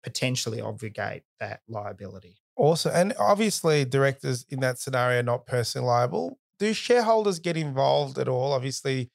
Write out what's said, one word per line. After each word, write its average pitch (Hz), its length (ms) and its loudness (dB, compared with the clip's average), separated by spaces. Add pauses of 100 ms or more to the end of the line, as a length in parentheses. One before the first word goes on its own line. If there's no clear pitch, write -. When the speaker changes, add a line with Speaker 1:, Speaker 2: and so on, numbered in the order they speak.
Speaker 1:
potentially 120 580 -4
obligate 107 640 -8 (160)
that 107 280 -10
liability. 98 720 -12 (180)
Speaker 2:
Awesome. 165 380 2
And 180 240 2
obviously 196 680 2
directors 135 640 0
in 135 100 -6
that 127 180 0
scenario 123 440 0
are - 20 -2
not 120 240 -2
personally 123 400 -2
liable. 123 500 0 (220)
Do 214 140 2
shareholders 220 640 2
get 170 180 -4
involved 139 600 2
at 127 80 -2
all? 131 260 0
Obviously, 131 600 -4